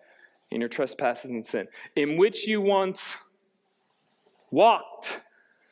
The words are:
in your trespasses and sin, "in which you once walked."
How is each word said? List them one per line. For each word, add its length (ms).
in 100
your 80
trespasses 640
and 160
sin, 220
"in 220
which 280
you 140
once 560
walked." 720